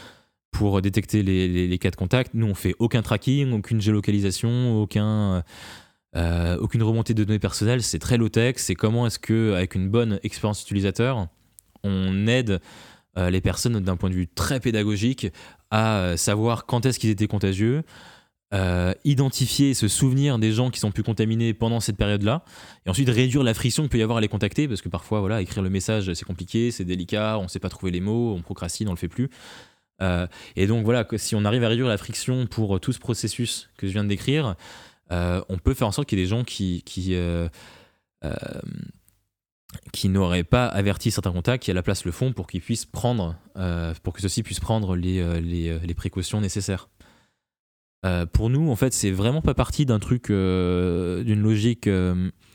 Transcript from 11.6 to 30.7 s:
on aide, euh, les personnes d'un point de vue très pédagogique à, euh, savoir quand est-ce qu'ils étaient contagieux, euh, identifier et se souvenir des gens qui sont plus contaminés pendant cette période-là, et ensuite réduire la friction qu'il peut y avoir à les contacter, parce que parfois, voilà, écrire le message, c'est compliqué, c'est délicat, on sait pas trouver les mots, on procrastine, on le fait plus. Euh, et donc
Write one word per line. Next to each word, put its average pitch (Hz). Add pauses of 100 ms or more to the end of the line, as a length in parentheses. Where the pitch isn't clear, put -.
on 95
aide, 117 (560)
euh, 90
les 92
personnes 107
d'un 92
point 92
de 92
vue 90
très 131
pédagogique 107 (440)
à, 110
euh, 87
savoir 107
quand 120
est-ce 127
qu'ils 110
étaient 104
contagieux, 104 (680)
euh, 90 (100)
identifier 139
et 131
se 107
souvenir 135
des 110
gens 123
qui -
sont 107
plus 104
contaminés 110
pendant 113
cette 104
période-là, 104 (420)
et 92
ensuite 123
réduire 127
la 113
friction 127
qu'il 139
peut 120
y -
avoir 113
à 110
les 107
contacter, 107
parce 104
que 92
parfois, 98
voilà, 101
écrire 95
le 95
message, 95
c'est -
compliqué, 113
c'est 95
délicat, 107
on 95
sait 87
pas 95
trouver 92
les 87
mots, 110
on 85
procrastine, 90
on 92
le 85
fait 90
plus. 127 (720)
Euh, 90 (300)
et 92
donc 110